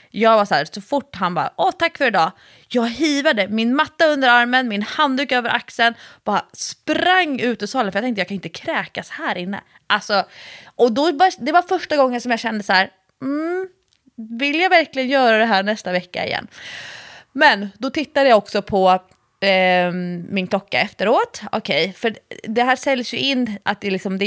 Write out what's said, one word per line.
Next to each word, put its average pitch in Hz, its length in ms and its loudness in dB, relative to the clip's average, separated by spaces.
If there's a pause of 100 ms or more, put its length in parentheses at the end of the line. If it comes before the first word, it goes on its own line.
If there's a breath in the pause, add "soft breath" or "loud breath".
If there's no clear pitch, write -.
(120)
Jag 220 260 4
var 208 80 4
så 175 100 0
här, 147 100 2
så - 160 -12
fort - 340 -6
han 180 200 -2
bara, 147 220 -4
"Åh, 349 220 2
tack 330 180 -2
för 277 100 2
idag." 185 240 2 (360 soft breath)
Jag 233 220 0
hivade 277 580 0
min 226 280 0
matta 311 320 0
under 277 220 2
armen, 240 380 4
min 208 160 -4
handduk 277 480 -2
över 247 180 0
axeln, 233 440 0 (300 loud breath)
bara 208 300 -2
sprang 330 840 -2
ut 240 240 -2
ur 208 40 -6
salen 226 240 -2
för 196 80 -4
jag 214 60 -2
tänkte, 240 160 -2
"Jag 175 60 -4
kan 202 80 -8
inte 170 140 -8
kräkas 208 600 -8
här 262 280 -6
inne." 185 240 -8 (260 soft breath)
Alltså, 202 360 0 (420 loud breath)
och - 260 2
då 285 220 2
bara, 359 260 4
det 262 120 -4
var 349 100 6
första 349 360 -2
gången 247 240 2
som 247 100 -4
jag 226 80 0
kände 220 240 -6
så 202 100 0
här, 190 160 2 (320)
"Mm, 320 460 -4 (720)
vill 285 200 0
jag 370 100 2
verkligen 285 400 2
göra 254 280 4
det 220 80 4
här 196 180 2
nästa 208 280 -4
vecka 180 340 -4
igen?" - 220 -4 (840 loud breath)
Men 226 440 4
då 262 120 -4
tittade 277 400 2
jag 226 80 8
också 202 240 -4
på, 185 380 4 (420)
ehm, 180 920 2
min 185 140 -2
klocka 196 340 -2
efteråt. 311 600 -2 (100)
Okej, 185 460 -2
för 220 180 -4 (280)
det 226 200 -2
här 254 120 2
säljs 262 380 -4
ju 233 40 -8
in 254 460 -2
att 202 180 -4
det 208 60 -6
är 196 40 -2
liksom, 190 260 -4
det 196 100 -2